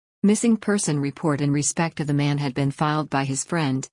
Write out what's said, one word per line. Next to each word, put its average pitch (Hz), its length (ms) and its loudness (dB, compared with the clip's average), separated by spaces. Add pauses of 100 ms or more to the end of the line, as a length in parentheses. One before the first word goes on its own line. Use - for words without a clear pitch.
(240)
Missing 220 340 4
person 202 420 0
report 143 400 -2
in 143 120 2
respect 151 480 -2
of 151 80 -4
the 147 80 0
man 143 240 2
had 143 160 -4
been 139 160 0
filed 151 400 -2
by 139 140 0
his 135 180 -4
friend, 135 500 -2